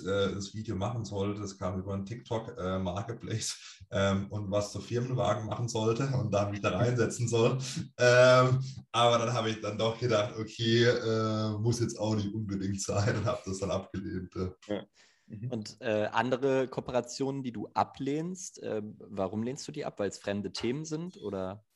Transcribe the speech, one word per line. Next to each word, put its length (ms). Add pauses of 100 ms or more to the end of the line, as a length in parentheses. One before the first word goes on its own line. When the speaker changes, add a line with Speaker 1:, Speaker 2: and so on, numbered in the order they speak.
Speaker 1:
äh, 300
das 180
Video 240
machen 300
sollte. 340
Das 160
kam 220
über 160
einen 100
TikTok, 540
äh, 200
Marketplace, 800 (340)
ähm, 380
und 220
was 200
zu 80
Firmenwagen 680
machen 220
sollte 380 (120)
und 120
da 200
mich 100
da 160
reinsetzen 520
soll. 280 (400)
Ähm, 680 (300)
aber 260
dann 140
habe 160
ich 140
dann 160
doch 200
gedacht, 400
okay, 460
äh, 720
muss 220
jetzt 180
auch 160
nicht 200
unbedingt 480
sein 340
und 80
habe 220
das 120
dann 120
abgelehnt, 680
ja. 160 (160)
Speaker 2:
Ja. 160 (440)
Mhm. 220
Speaker 3:
Und, 300
äh, 320
andere 560
Kooperationen, 760
die 100
du 200
ablehnst, 880
äh, 200 (160)
warum 440
lehnst 240
du 60
die 140
ab? 120
Weil 120
es 80
fremde 340
Themen 320
sind, 320
oder? 480 (120)